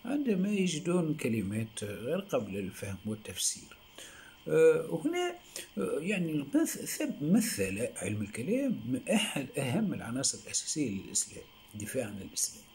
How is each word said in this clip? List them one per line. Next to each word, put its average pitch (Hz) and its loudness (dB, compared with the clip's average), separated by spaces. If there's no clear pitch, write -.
عندما 226 2
يجدون 175 2
كلمات 110 0
غير 107 -2
قابلة 107 -2
للفهم 95 -6
والتفسير. - -4
آه، 160 6
هنا، 349 0
آه، 165 0
يعني 165 0
مث-، 294 0
ثب-، - -4
مثل 123 2
علم 107 -2
الكلام 190 0
من 127 0
أحد 143 2
أهم 143 2
العناصر 120 -2
الأساسية - -2
للإسلام، - -4
الدفاع 110 -4
عن 101 -8
الإسلام. - -4